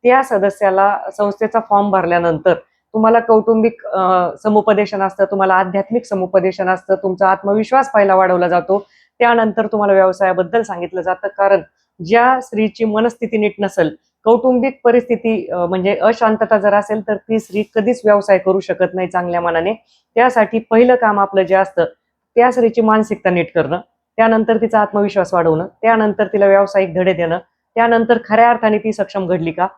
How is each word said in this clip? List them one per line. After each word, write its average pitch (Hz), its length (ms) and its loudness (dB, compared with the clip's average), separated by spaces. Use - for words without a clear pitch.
त्या 254 200 4
सदस्याला 196 760 0
संस्थेचा 208 520 -2
फॉर्म 202 220 2
भरल्यानंतर 170 640 0
तुम्हाला 220 260 2
कौटुंबिक, 226 640 0
अ, 185 420 0
समुपदेशन 208 600 0
असतं, 190 220 -2
तुम्हाला 190 300 0
आध्यात्मिक 196 500 -2
समुपदेशन 185 640 -2
असतं, 185 260 -2
तुमचा 190 340 -2
आत्मविश्वास 214 640 0
पहिला 202 220 4
वाढवला 180 340 2
जातो, 185 380 -2
त्यानंतर 226 480 2
तुम्हाला 208 260 -2
व्यवसायाबद्दल 185 720 0
सांगितलं 180 380 -8
जातं. 185 280 -6
कारण 196 320 2
ज्या 240 360 2
स्त्रीची 220 440 -4
मनस्थिती 220 540 -4
नीट 208 220 -2
नसेल, 190 360 -2
कौटुंबिक 254 600 0
परिस्थिती, 233 680 -2
अ, 175 160 -4
म्हणजे 185 280 -2
अशांतता 220 640 0
जर 202 160 2
असेल, 208 340 -2
तर 214 80 -2
ती 220 220 -4
स्त्री 214 240 -6
कधीच 240 300 0
व्यवसाय 202 340 2
करू 190 220 0
शकत 180 340 -4
नाही 185 140 -6
चांगल्या 175 320 -4
मनाने. 170 320 -2
त्यासाठी 233 440 2
पहिलं 233 360 4
काम 214 260 0
आपलं 196 220 0
जे 180 120 0
असतं, 190 300 0
त्या 247 180 4
स्त्रीची 233 280 0
मानसिकता 220 500 0
नीट 170 240 -2
करणं, 160 240 -2
त्यानंतर 226 400 2
तिचा 220 240 0
आत्मविश्वास 202 540 -2
वाढवणं, 165 320 0
त्यानंतर 214 440 0
तिला 202 200 0
व्यावसायिक 196 480 2
धडे 185 180 0
देणं, 165 260 -2
त्यानंतर 226 500 2
खऱ्या 226 260 2
अर्थाने 220 280 0
ती 214 140 -4
सक्षम 196 340 -6
घडली 165 240 -2
का 180 160 -2